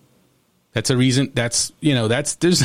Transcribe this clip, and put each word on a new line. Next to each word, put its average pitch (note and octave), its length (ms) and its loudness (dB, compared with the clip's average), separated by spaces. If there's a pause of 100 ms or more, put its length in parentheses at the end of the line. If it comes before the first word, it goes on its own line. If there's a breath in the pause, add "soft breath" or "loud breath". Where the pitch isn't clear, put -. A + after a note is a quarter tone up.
(720)
That's A2 180 -2
a B2+ 80 2
reason. C3 360 2
That's, - 460 -4
you D3 140 2
know, A2+ 140 0
that's, B2 280 -2
there's, E3+ 280 2